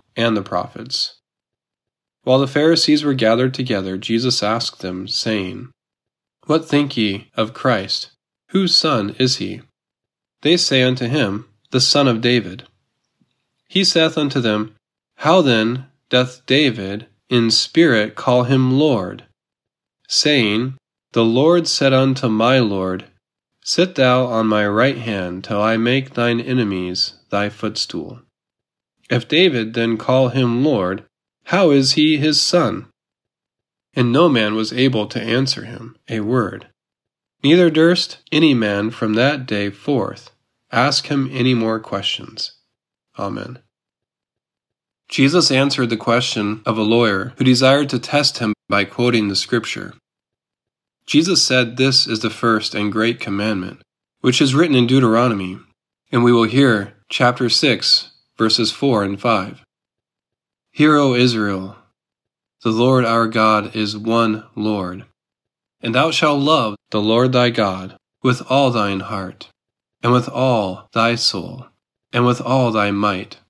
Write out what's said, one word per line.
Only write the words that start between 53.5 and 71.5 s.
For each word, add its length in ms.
which 180
is 140
written 200
in 120
Deuteronomy," 720
and 140
we 80
will 120
hear 500
chapter 400
six, 600
verses 340
four 320
and 160
five. 420
"Hear, 240
O 180
Israel, 640
the 100
Lord 320
our 240
God 480
is 220
one 460
Lord. 480
And 120
thou 160
shalt 300
love 360
the 120
Lord 300
thy 180
God 440
with 280
all 200
thine 300
heart, 480
and 100
with 180
all 640
thy 200
soul, 520